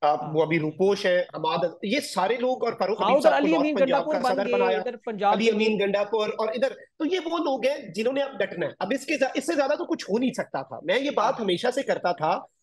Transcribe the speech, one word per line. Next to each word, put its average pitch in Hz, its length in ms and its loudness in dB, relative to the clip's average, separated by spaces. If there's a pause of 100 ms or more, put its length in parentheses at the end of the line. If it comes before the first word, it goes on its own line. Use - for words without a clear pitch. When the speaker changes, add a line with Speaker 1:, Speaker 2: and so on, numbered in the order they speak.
Speaker 1:
अ, 151 40 2
Speaker 2:
हाँ। 147 260 0
Speaker 1:
वो 156 100 2
अभी 160 160 2
रूपोश 170 480 0
है, 180 280 2
हमाद, 160 500 -2
ये 226 160 0
सारे 196 360 0
लोग 247 260 -2
और 233 120 -2
फारूक 196 240 -2
Speaker 2:
हाँ, 190 80 0
Speaker 1:
हबीब 254 120 6
Speaker 2:
उधर 302 120 6
Speaker 1:
साहब 277 100 4
को 294 40 2
Speaker 2:
अली 311 80 4
Speaker 1:
North 311 100 4
Speaker 2:
अमीन 302 120 0
Speaker 1:
Punjab 269 120 4
Speaker 2:
गंडापुर 277 280 2
Speaker 1:
का 190 60 0
Speaker 2:
बन 247 140 2
Speaker 1:
सदर - 100 0
Speaker 2:
गए, - 80 -2
Speaker 1:
बनाया, - 280 2
Speaker 2:
इधर 247 160 -8
पंजाब 202 380 0
Speaker 1:
अली 214 100 2
Speaker 2:
के 226 60 6
Speaker 1:
अमीन 214 180 2
Speaker 2:
लिए। 214 100 0
Speaker 1:
गंडापुर, 208 500 0
और 220 260 -2
इधर, 254 140 0
तो - 360 -8
ये 359 140 0
वो 330 200 -4
लोग 269 280 0
हैं 269 260 -4
जिन्होंने 247 300 -2
अब 269 140 -6
डटना 190 300 -4
है। 123 140 -8
अब 196 120 -2
इसके 277 240 -2
जा-, 254 200 0
इससे 330 180 -2
ज्यादा 285 220 0
तो 330 80 -6
कुछ - 200 -6
हो 196 140 -2
नहीं 254 140 0
सकता 151 300 -6
था। 117 220 -14
मैं 190 160 0
ये 277 100 -4
बात 220 240 0
Speaker 2:
हाँ। 233 100 -6
Speaker 1:
हमेशा 190 260 0
से 277 120 -2
करता 180 300 -2
था 165 340 -2 (160)